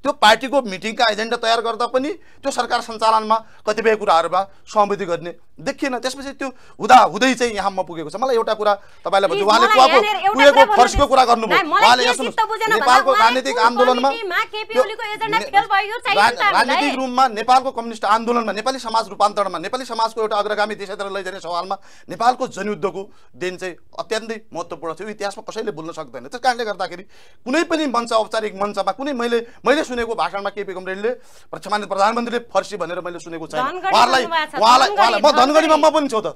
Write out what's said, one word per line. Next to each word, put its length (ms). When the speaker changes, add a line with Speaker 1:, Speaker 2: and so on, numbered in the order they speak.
Speaker 1:
त्यो 100
पार्टीको 500
मिटिङका 480
एजेन्डा 260
तयार 240
गर्दा 260
पनि 260
त्यो 380
सरकार 300
सञ्चालनमा 640
कतिपय 280
कुराहरूमा 460
सहमति 600
गर्ने 300
देखिएन। 380
त्यसपछि 320
त्यो 180
हुँदा 160
हुँदै 380
चाहिँ 180
यहाँ 180
म 120
पुगेको 280
छ। 60
मलाई 200
एउटा 180
कुरा 200
तपाईँलाई 540
भन्छु, 60
Speaker 2:
प्लिज, 120
Speaker 1:
उहाँले 200
Speaker 2:
मलाई 80
Speaker 1:
कुवाको, 180
Speaker 2:
यहाँनिर 300
एउटा 120
Speaker 1:
कुहेको 200
Speaker 2:
कुरा 100
भन्नु 120
Speaker 1:
फर्सको 160
Speaker 2:
दिनुहोस्। 180
Speaker 1:
कुरा 140
गर्नुभयो। 340
Speaker 2:
भाइ, 80
मलाई 160
Speaker 1:
उहाँले 200
Speaker 2:
के 40
Speaker 1:
यहाँ 100
सुन्नुहोस्, 200
Speaker 2:
चित्त 120
बुझेन 220
भन्दा 160
Speaker 1:
नेपालको 240
Speaker 2:
उहाँले 140
Speaker 1:
राजनीतिक 320
Speaker 2:
कुन 80
Speaker 1:
आन्दोलनमा 440
Speaker 2:
कमिटीमा 300
केपी 360
Speaker 1:
त्यो 80
Speaker 2:
ओलीको 200
एजेन्डा 360
Speaker 1:
ने-, 120
Speaker 2:
फेल 100
भयो, 320
यो 60
चाहियो 240
नि 140
त 20
Speaker 1:
रा-, 80
Speaker 2:
हामीलाई। 200
Speaker 1:
राजनीतिक 340
रूपमा 280
नेपालको 420
कम्युनिस्ट 340
आन्दोलनमा, 480
नेपाली 260
समाज 300
रूपान्तरणमा, 500
नेपाली 260
समाजको 360
एउटा 160
अग्रगामी 380
दिशातिर 360
लैजाने 300
सवालमा 360
नेपालको 400
जनयुद्धको 600
देन 200
चाहिँ 180
अत्यन्तै 420
महत्त्वपूर्ण 400
थियो। 140
इतिहासमा 400
कसैले 240
भुल्न 200
सक्दैन। 340
त्यस 140
कारणले 240
गर्दाखेरि 380
कुनै 180
पनि 240
मञ्च, 260
औपचारिक 500
मञ्चमा 300
कुनै 200
मैले, 340
मैले 180
सुनेको 300
भाषणमा 360
केपी 240
कमरेडले, 360
सामान्य 280
प्रधानमन्त्रीले 580
फर्सी 220
भनेर 240
मैले 180
सुनेको 280
छैन। 180
Speaker 2:
धनगढी 260
Speaker 1:
उहाँलाई, 320
Speaker 2:
भन्नुभएको 360
छ, 20
Speaker 1:
उहाँलाई, 280
Speaker 2:
धनगढी, 140
Speaker 1:
उहाँलाई, 180
म 120
धनगढीमा 440
Speaker 2:
धनगढी। 60
Speaker 1:
म 80
पनि 180
छु 120
त। 160